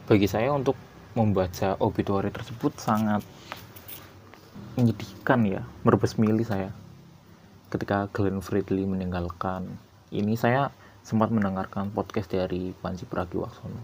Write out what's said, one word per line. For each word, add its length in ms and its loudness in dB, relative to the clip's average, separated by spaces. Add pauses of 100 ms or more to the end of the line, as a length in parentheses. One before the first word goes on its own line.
Bagi 240 6
saya 240 2
untuk 240 2 (400)
membaca 640 2
obituari 480 0
tersebut 480 -4
sangat 480 0 (1500)
menyedihkan 720 2
ya, 160 -2 (240)
merebes 320 4
mili 240 4
saya. 320 -4 (960)
Ketika 400 -2
Glenn 320 0
Fredly 400 0
meninggalkan, 960 -4 (320)
ini 240 0
saya 400 2 (320)
sempat 240 2
mendengarkan 560 0
podcast 480 -4
dari 400 -2
Panji 320 -8
Pragiwaksono. 760 -6